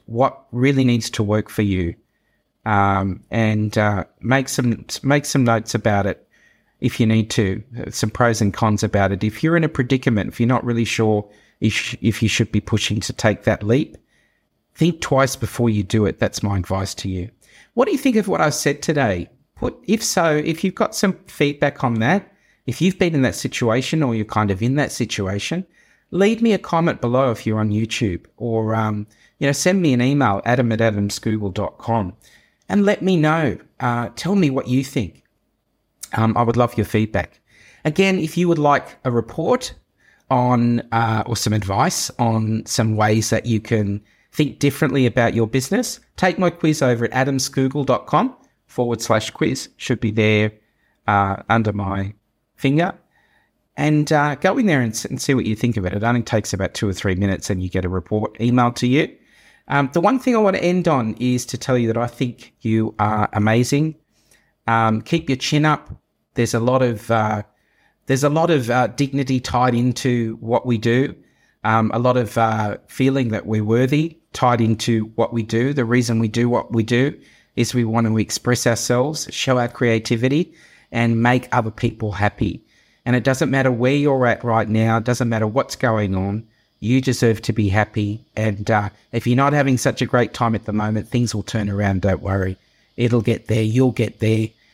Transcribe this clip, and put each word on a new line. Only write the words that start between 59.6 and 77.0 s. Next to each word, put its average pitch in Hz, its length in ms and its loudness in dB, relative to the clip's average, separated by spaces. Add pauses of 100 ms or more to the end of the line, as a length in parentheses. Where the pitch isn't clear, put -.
Um, 143 260 0
the 175 80 0
one 233 180 2
thing 254 160 0
I 226 40 2
want 196 160 2
to - 80 -4
end 180 240 2
on 120 320 0
is 123 280 0
to - 100 -8
tell 127 200 0
you 120 100 2
that 113 100 0
I 120 100 -2
think - 540 -8
you 110 380 0
are 107 340 0
amazing. 123 640 2 (720)
Um, 113 340 2
keep - 280 -2
your 131 80 0
chin 147 280 0
up. 151 240 0 (460)
There's 117 180 0
a 117 60 0
lot 127 220 2
of, 117 300 -2
uh, 107 320 0 (600)
there's 135 180 0
a 147 60 2
lot 160 200 2
of, 135 200 2
uh, 123 180 2
dignity 135 520 -2
tied 123 360 0
into 120 640 0
what 117 260 -2
we 120 120 2
do. 120 380 0 (480)
Um, 110 300 2
a 120 60 -2
lot 123 180 2
of, 123 200 -2
uh, 110 400 0 (100)
feeling 135 420 0
that 107 160 -4
we're 110 180 0
worthy 131 560 0 (140)
tied 120 280 2
into 113 540 0
what 113 180 0
we 117 100 -2
do. 117 300 0
The 131 120 0
reason 117 340 0
we 113 80 2
do 120 220 0
what 120 220 -2
we 113 120 2
do 120 360 0 (360)